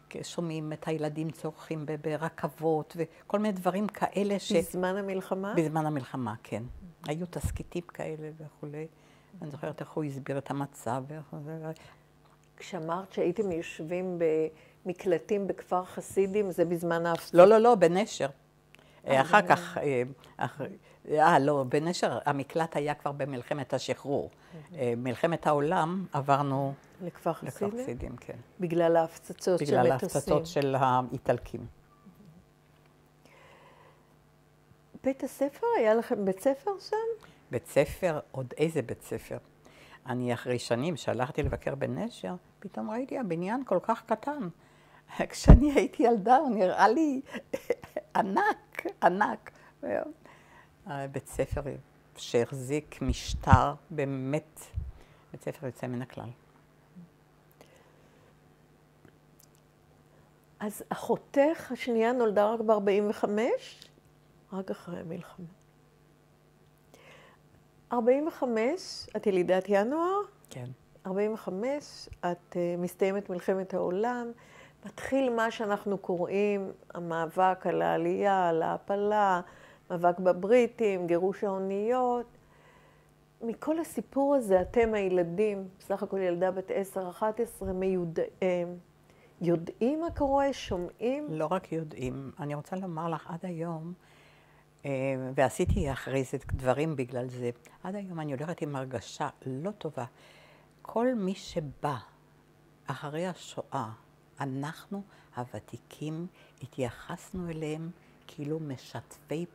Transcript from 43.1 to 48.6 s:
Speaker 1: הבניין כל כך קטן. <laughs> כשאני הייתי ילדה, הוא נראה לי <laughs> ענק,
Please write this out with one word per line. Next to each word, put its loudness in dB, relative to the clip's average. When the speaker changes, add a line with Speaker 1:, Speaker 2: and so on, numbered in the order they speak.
Speaker 1:
הבניין -2
כל 2
כך -2
קטן. -4
<laughs> -8
כשאני 10
הייתי 2
ילדה, 6
הוא 2
נראה 4
לי 4
<laughs> -6
ענק, 0